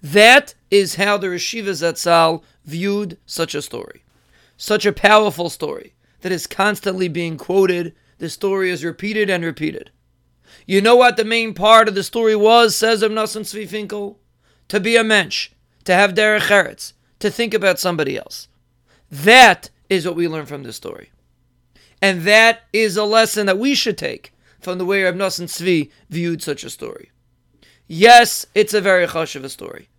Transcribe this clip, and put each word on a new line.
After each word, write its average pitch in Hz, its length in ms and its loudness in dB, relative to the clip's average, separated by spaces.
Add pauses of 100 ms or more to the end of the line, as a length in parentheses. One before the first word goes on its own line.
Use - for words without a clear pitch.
That 220 540 4 (160)
is 196 240 2
how 202 220 0
the 190 120 -6
Rosh 175 240 -8
Yeshiva 202 200 -6
Zatzal 165 680 0 (220)
viewed 185 600 -6
such - 280 -8
a 147 80 -8
story. - 420 -16 (520)
Such 214 300 -4
a 202 80 0
powerful 202 560 2
story - 440 -12 (280)
that 185 100 -6
is 175 160 -6
constantly 190 640 -2
being 165 280 -8
quoted. 180 560 -2 (260)
The 165 100 -10
story 190 400 -4
is 160 160 -8
repeated 202 440 -4
and 180 140 -2
repeated. 156 480 -10 (760)
You 190 140 0
know 226 160 6
what 247 220 4
the 226 80 -2
main 226 280 -4
part 214 360 4
of 190 60 -8
the 196 80 -4
story 220 340 0
was, 220 360 4
says 220 280 0
Reb 214 100 -2
Nosson 214 300 -6
Tzvi 202 260 -12
Finkel? 202 500 -12 (520)
To 190 100 -2
be 226 160 0
a 226 80 4
mensch, 214 460 -2 (340)
to 185 100 0
have 190 200 2
derech 214 340 0
eretz, - 460 -2 (260)
to 208 100 -2
think 226 240 -4
about 196 280 0
somebody 156 360 -4
else. - 300 -16 (640)
That 202 580 6 (200)
is 180 160 -2
what 175 100 -6
we 170 140 -4
learn 156 160 -10
from 143 180 -14
this 120 140 -16
story. - 340 -18 (880)
And 185 220 0
that 220 380 4 (100)
is 214 240 0
a 214 80 -2
lesson 214 420 0
that 190 140 0
we 269 160 -2
should 214 220 -4
take - 360 -12 (280)
from 180 160 -10
the 180 80 -6
way 196 180 -2
Reb 180 140 -2
Nosson 180 300 -6
Tzvi 165 440 -4 (180)
viewed 170 320 -6
such 143 220 -10
a - 60 -14
story. - 420 -16 (760)
Yes, 233 580 6 (100)
it's 208 180 0
a 208 60 2
very 185 260 2
chashuv 147 440 -8
story. - 500 -18